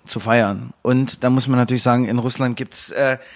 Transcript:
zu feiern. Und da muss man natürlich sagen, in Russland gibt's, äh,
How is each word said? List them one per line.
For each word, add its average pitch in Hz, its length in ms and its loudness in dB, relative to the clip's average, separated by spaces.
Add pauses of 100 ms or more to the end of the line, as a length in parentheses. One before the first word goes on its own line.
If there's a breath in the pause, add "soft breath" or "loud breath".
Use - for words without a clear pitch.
zu - 160 -8
feiern. 110 640 0
Und 127 420 0
da 123 60 4
muss 131 180 2
man 127 100 2
natürlich 120 240 0
sagen, 123 220 2
in 117 140 -2
Russland 123 400 -4
gibt's, - 320 -8
äh, 135 260 0 (200 loud breath)